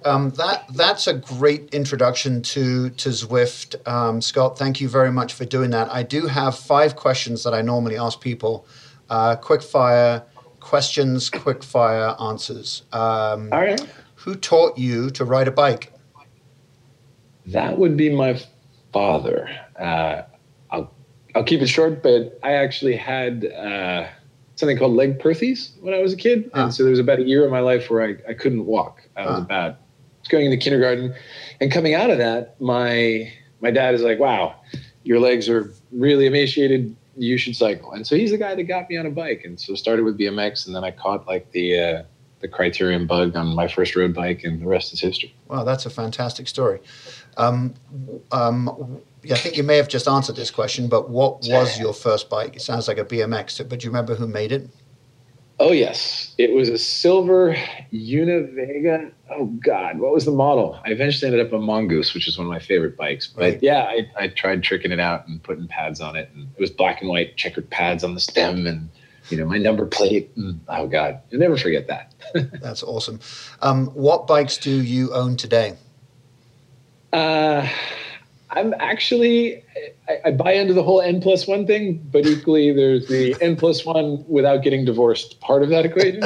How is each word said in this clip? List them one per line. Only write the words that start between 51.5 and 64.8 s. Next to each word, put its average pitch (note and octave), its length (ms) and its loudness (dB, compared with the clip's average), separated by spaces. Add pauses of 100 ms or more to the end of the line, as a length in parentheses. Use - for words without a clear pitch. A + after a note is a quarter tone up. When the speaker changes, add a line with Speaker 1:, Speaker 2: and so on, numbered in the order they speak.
Speaker 2:
Yeah. A2 80 -6
Speaker 1:
your G#2+ 100 -2
first G#2+ 360 0
bike? G#2+ 260 -4
It - 60 -14
sounds A#2 260 -4
like G#2 100 -2
a G#2+ 60 -4
B A2+ 180 -2
M A2 100 -2
X, G#2 260 -8
but B2 220 -10
do - 40 -14
you A2+ 60 -6
remember A#2+ 240 -4
who A2+ 140 -6
made G#2+ 240 -4
it? C3+ 160 -6 (880)
Speaker 2:
Oh, D#3 140 6
yes. - 640 -2
It A#2+ 160 4
was B2+ 160 4
a A#2 80 -2
silver F3+ 800 4 (340)
Univega. D3 1200 -2 (200)
Oh, C#3 160 -4
God. F#2+ 520 -2
What G2 140 0
was C#3+ 140 2
the D3+ 40 2
model? C3+ 540 2
I A2 60 -4
eventually C3+ 420 0
ended A#2 140 2
up A2+ 80 -6
on G#2+ 100 -2
Mongoose, G#2+ 480 0
which E2+ 160 -4
is - 80 -4
one F2 100 -6
of F2 40 -6
my E2 80 -6
favorite E2+ 360 0
bikes. C#2+ 320 -6
But, - 140 -12
Speaker 1:
Right. F2+ 220 2
Speaker 2:
yeah, C#3 220 4
I, A2+ 220 -2 (120)
I F#2+ 100 -4
tried F#2+ 340 -2
tricking F2+ 300 -2